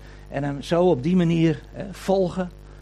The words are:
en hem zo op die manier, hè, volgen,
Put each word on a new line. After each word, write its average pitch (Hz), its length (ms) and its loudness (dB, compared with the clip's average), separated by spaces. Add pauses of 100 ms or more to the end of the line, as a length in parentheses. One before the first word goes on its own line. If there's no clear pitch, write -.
(300)
en 139 140 -6
hem 143 180 -6
zo 170 220 2
op 151 200 2
die 175 120 2
manier, 165 440 2 (120)
hè, - 200 -12
volgen, 185 600 -2 (300)